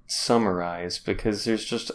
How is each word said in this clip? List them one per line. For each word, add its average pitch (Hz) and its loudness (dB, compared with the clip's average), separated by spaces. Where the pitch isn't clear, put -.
summarize 87 0
because 101 -2
there's 110 0
just, - -4